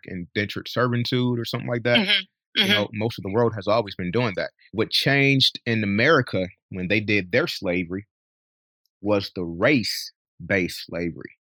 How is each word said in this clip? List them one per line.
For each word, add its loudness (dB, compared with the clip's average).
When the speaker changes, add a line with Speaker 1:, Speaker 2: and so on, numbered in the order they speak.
Speaker 1:
indentured -6
servitude 0
or -4
something -6
like -4
that. 6
Speaker 2:
Mm-hmm. 2
Speaker 1:
You 4
Speaker 2:
Mm-hmm. 2
Speaker 1:
know, 2
most -2
of -10
the -6
world 2
has -8
always 2
been -4
doing 0
that. -4
What 0
changed 2
in 0
America 2
when -6
they 4
did 0
their 2
slavery -4
was 0
the -4
race-based -2
slavery -6